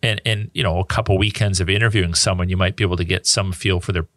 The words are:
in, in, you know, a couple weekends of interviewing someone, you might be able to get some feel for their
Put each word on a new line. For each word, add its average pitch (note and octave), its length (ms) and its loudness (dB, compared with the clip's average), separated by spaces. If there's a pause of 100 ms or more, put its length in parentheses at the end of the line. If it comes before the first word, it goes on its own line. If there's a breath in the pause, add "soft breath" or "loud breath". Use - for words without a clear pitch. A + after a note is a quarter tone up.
in, G#2+ 160 0
in, G#2+ 360 -2
you - 80 -2
know, F2 160 2
a F#2+ 60 0
couple G#2+ 340 0
weekends G2+ 420 0
of F2 100 0
interviewing G2+ 440 2
someone, F2+ 360 0
you F#2 80 0
might F#2 180 0
be G#2 80 0
able F2 140 0
to F2+ 60 -2
get F2+ 220 -2
some F#2+ 260 0
feel F2+ 280 -2
for G2+ 120 -4
their E2+ 140 -2 (100)